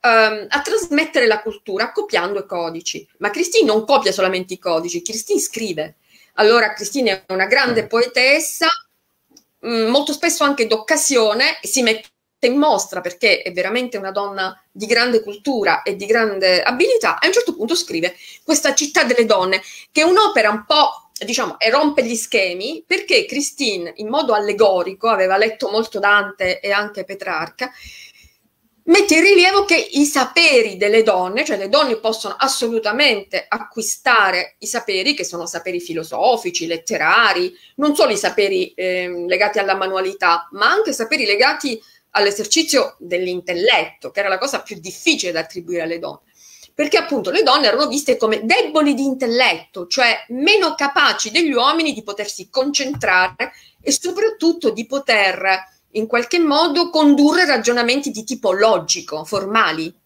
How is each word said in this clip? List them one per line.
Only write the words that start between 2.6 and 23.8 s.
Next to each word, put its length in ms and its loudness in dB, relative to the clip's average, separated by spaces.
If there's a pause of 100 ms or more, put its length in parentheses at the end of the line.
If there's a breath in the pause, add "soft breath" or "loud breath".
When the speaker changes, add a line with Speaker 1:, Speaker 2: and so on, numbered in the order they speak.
Speaker 1:
Ma 120 -4
Christine 360 2
non 200 2
copia 260 2
solamente 420 -2
i 60 -12
codici, 420 -4
Christine 380 -4
scrive. 560 -6 (400 soft breath)
Allora 380 4
Christine 520 -4
è 80 -8
una 120 0
grande 380 2
Speaker 2:
Mm. 40 -8
Speaker 1:
poetessa, 800 0 (1000)
mm, 240 0
molto 240 0
spesso 300 -2
anche 240 0
d'occasione, 920 0
si 220 -2
mette 260 -2 (380)
in 100 2
mostra 440 0
perché 400 0
è 100 -8
veramente 460 -4
una 140 -8
donna 480 -6 (120)
di 140 -10
grande 360 2
cultura 640 -2
e 120 -4
di 100 -10
grande 580 2
abilità, 560 2
e 60 0
a 20 4
un 60 2
certo 220 0
punto 200 -2
scrive 400 -4 (280 loud breath)
questa 300 0
Città 300 0
delle 220 2
donne, 360 2 (300 loud breath)
che 100 2
è 20 4
un'opera 460 4
un 160 -4
po', 460 0 (120)
diciamo, 360 -4
e 100 2
rompe 340 2
gli 120 -2
schemi, 720 -4
perché 400 0
Christine, 720 -6